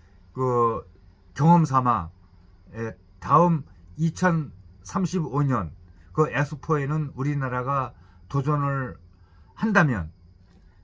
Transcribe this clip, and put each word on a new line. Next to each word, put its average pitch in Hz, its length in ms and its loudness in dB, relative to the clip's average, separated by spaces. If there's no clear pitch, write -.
그 120 500 0
경험 165 320 6
삼아, 123 440 0
예, 113 220 -8
다음 165 440 2
이천삼십오 165 1500 -2
년 113 280 -2
그 151 160 0
엑스포에는 143 840 -4
우리나라가 131 800 -4
도전을 139 680 -2
한다면 147 580 2